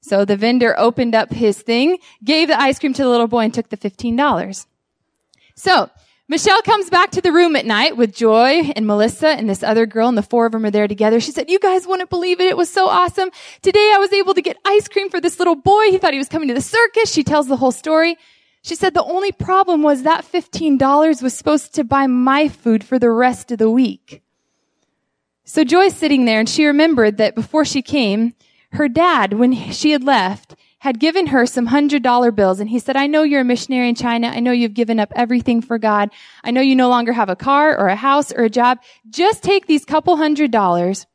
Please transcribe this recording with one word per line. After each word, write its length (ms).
So 240
the 120
vendor 400
opened 380
up 180
his 300
thing, 360
gave 240
the 120
ice 200
cream 140
to 80
the 60
little 200
boy, 160
and 100
took 140
the 80
fifteen 400
dollars. 500
So 340
Michelle 360
comes 280
back 220
to 80
the 120
room 220
at 100
night 320
with 180
Joy 600
and 140
Melissa 400
and 200
this 140
other 240
girl, 220
and 100
the 40
four 240
of 60
them 120
are 80
there 160
together. 320
She 100
said, 180
"You 120
guys 260
wouldn't 240
believe 300
it. 80
It 80
was 140
so 180
awesome. 420
Today 320
I 40
was 140
able 220
to 80
get 220
ice 240
cream 220
for 100
this 180
little 160
boy. 360
He 80
thought 140
he 60
was 100
coming 200
to 60
the 60
circus." 520
She 100
tells 240
the 120
whole 120
story. 460
She 140
said, 180
"The 120
only 280
problem 500
was 200
that 220
fifteen 520
dollars 460
was 100
supposed 420
to 100
buy 220
my 420
food 360
for 140
the 120
rest 400
of 80
the 120
week." 500
So 200
Joy's 320
sitting 280
there, 160
and 80
she 180
remembered 500
that 200
before 280
she 180
came, 520
her 160
dad, 440
when 400
she 200
had 120
left, 520
had 180
given 300
her 180
some 200
hundred 360
dollar 300
bills. 280
And 80
he 120
said, 160
"I 100
know 160
you're 180
a 40
missionary 440
in 60
China. 340
I 120
know 120
you've 220
given 260
up 140
everything 480
for 160
God. 320
I 60
know 100
you 160
no 120
longer 240
have 180
a 60
car 420
or 80
a 100
house 360
or 100
a 80
job. 280
Just 340
take 240
these 180
couple 320
hundred 340
dollars. 640